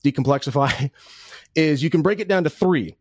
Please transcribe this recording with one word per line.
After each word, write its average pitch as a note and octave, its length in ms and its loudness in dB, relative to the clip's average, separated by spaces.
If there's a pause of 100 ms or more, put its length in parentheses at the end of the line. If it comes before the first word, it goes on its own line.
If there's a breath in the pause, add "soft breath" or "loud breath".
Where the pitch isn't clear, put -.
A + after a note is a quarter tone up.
decomplexify, C#3 920 0
<laughs> - 600 -20
is D3+ 280 2
you E3 60 0
can E3 120 2
break G3+ 180 0
it G3+ 80 -8
down F#3 160 2
to D#3 60 -2
three. E3 520 -2